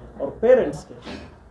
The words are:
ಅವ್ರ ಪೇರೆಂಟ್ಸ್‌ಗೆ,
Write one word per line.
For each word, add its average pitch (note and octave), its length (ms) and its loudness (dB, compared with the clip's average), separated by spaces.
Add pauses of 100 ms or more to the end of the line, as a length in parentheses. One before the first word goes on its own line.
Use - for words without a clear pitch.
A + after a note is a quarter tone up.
(200)
ಅವ್ರ C#3 200 -6
ಪೇರೆಂಟ್ಸ್‌ಗೆ, F3+ 920 0 (200)